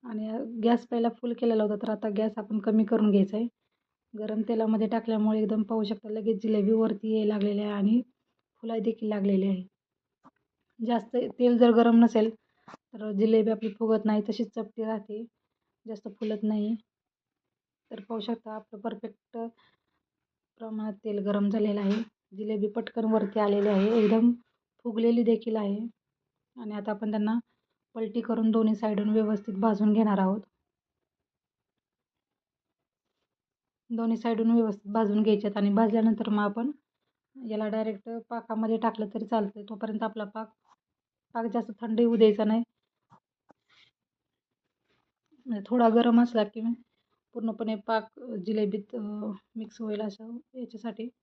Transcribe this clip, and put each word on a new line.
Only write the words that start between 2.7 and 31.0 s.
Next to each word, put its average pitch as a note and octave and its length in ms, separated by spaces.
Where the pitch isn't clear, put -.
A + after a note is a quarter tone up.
करून G#3+ 260
घ्यायचा G3 260
आहे. A#3 100
गरम G#3+ 340
तेलामध्ये A3 400
टाकल्यामुळे A3 520
एकदम G#3+ 220
पाहू A3 220
शकता G#3+ 260
लगेच A3 320
जिलेबी G#3+ 320
वरती A3 400
यायला G#3+ 200
लागलेली G#3 280
आहे G#3 100
आणि G#3 280
फुलाय A3+ 180
देखील G#3+ 280
लागलेली G3 400
आहे. F#3 140
जास्त A#3 360
तेल B3 200
जर A#3+ 140
गरम A#3 260
नसेल A3+ 320
तर G#3+ 440
जिलेबी A3 380
आपली A3 200
फुगत A3 340
नाही, G#3+ 180
तशीच A3+ 280
चपटी A3 340
राहते, G#3+ 380
जास्त A3 240
फुलत G#3+ 340
नाही. G#3+ 300
तर - 100
पाहू A3+ 200
शकता A3 340
आपलं G#3+ 260
परफेक्ट A3 580
प्रमाणात G#3+ 320
तेल G#3 220
गरम G3+ 240
झालेलं G#3 300
आहे. G3+ 220
जिलेबी G#3 320
पटकन A3+ 360
वरती A3 360
आलेली G3+ 280
आहे, G3 280
एकदम A3+ 360
फुगलेली A#3 400
देखील A3+ 320
आहे. G3+ 220
आणि G#3+ 180
आता G#3 160
आपण G#3+ 200
त्यांना G#3+ 280
पलटी A3+ 260
करून A3+ 300
दोन्ही A3 240
साईडून G#3 360
व्यवस्थित G#3+ 460
भाजून G#3+ 360
घेणार G#3 260
आहोत. F#3+ 220